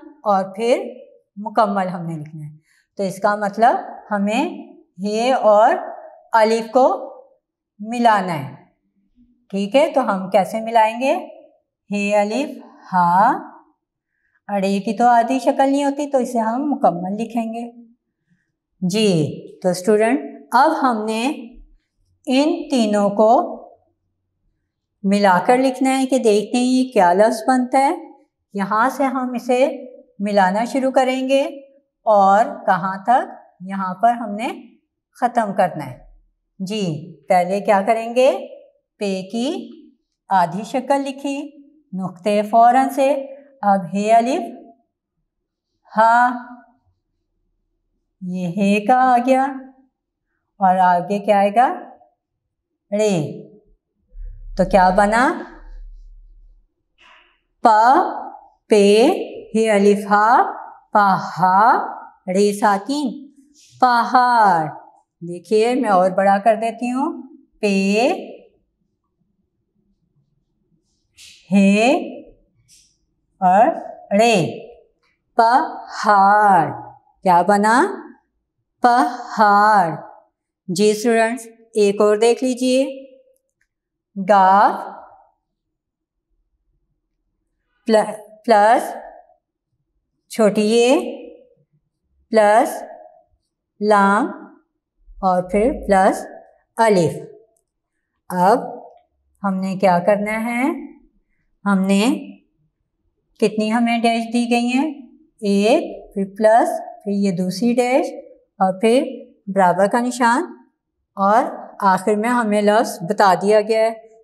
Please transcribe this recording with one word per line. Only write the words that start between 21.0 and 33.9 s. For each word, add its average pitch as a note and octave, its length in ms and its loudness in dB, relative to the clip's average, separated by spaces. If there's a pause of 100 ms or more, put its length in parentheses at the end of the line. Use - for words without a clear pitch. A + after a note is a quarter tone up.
इन D4 260 0 (180)
तीनों G#3 420 0
को G#3+ 180 2 (1700)
मिलाकर G3+ 540 2
लिखना C4 320 0
है C4+ 160 0
कि C4 140 0
देखते G#3+ 380 0
हैं B3 60 0
ये B3+ 220 2
क्या F#3 280 2
लफ्ज़ A3+ 300 2
बनता B3+ 340 0
है। C#4 180 2 (580)
यहाँ G#3+ 360 -2
से C4+ 160 -4
हम B3+ 300 -6
इसे B3 220 -2 (640)
मिलाना G3+ 460 0
शुरू C4 260 -2
करेंगे C4 520 0 (640)
और G3+ 380 4 (220)
कहाँ F#3+ 360 -2
तक, C#4+ 340 0 (260)
यहाँ F#3+ 320 -8